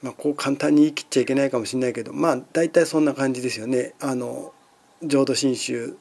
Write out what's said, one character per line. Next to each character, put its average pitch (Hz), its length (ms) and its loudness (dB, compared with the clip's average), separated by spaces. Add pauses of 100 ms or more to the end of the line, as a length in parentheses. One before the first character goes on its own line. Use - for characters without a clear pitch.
ま 127 80 -8
あ、 - 20 -14
こ - 180 -2
う 147 40 -2
簡 139 200 -2
単 151 200 2
に 147 80 8
言 151 80 4
い - 20 -12
切 - 100 -8
っ - 60 -16
ち - 100 2
ゃ - 20 4
い 123 40 2
け 135 80 0
な 139 120 2
い 135 40 0
か 131 80 -2
も 110 80 -2
し 123 100 -6
れ 127 60 0
な 127 60 0
い 120 60 -2
け 117 100 -6
ど、 104 100 -12
ま 156 200 2
あ、 127 40 -2 (160)
大 165 160 0
体 165 160 4
そ 160 140 0
ん 156 60 4
な 139 100 0
感 135 180 0
じ 127 80 -6
で 123 80 -2
す 113 100 -8
よ 107 60 -8
ね。 123 340 -2
あ 139 140 -4
の、 123 400 -8 (480)
浄 139 240 2
土 135 80 0
真 127 220 0
宗 120 460 -6